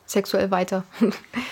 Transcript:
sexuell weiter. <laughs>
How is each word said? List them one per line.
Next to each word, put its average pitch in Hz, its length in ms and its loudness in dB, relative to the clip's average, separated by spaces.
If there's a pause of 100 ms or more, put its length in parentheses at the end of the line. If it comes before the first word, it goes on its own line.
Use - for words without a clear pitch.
sexuell 196 440 0
weiter. 185 340 0 (160)
<laughs> 214 120 4 (400)